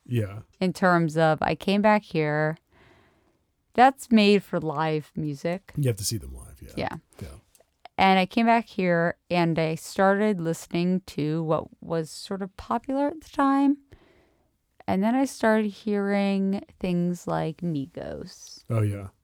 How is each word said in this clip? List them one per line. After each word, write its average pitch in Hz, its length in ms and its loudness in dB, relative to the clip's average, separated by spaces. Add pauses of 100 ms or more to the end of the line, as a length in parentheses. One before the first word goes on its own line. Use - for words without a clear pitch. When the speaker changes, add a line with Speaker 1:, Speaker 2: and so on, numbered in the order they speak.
Speaker 1:
Yeah. 107 360 -4 (200)
Speaker 2:
in 185 140 0
terms 170 420 2
of 160 240 2
I - 140 0
came 196 260 0
back 214 220 4
here. 156 560 -2 (1120)
That's 262 380 4
made 208 320 6
for 175 180 -6
live 156 560 -4
music. 160 600 -6
Speaker 1:
You 135 100 0
have 113 80 0
to 104 80 -8
see 110 140 -4
them 67 160 -14
live, - 260 -20
yeah. - 160 -20
Speaker 2:
Yeah. - 200 -6 (260)
Speaker 1:
Yeah. 87 60 -12 (680)
Speaker 2:
And 190 220 4
I 185 80 2
came 226 180 0
back 233 220 2
here 175 500 0 (140)
and 170 280 0
I 160 180 -2
started 196 680 0
listening 170 640 -2
to 151 360 -4
what 156 260 -2 (140)
was 165 280 -6
sort - 320 -10
of 190 160 -12
popular 269 480 -4
at 311 160 -8
the - 80 -20
time. 277 480 2 (1080)
And 190 160 -2
then 226 120 0
I 269 100 0
started 220 440 0
hearing 196 960 -2 (180)
things 175 460 -2
like 160 360 -4
Migos. - 1040 -8
Speaker 1:
Oh, 110 140 0
yeah. 101 240 -4 (160)